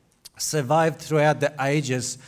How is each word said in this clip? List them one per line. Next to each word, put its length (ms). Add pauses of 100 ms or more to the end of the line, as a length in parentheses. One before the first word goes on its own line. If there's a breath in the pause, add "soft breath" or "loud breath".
(380)
survived 680
throughout 340
the 200
ages 680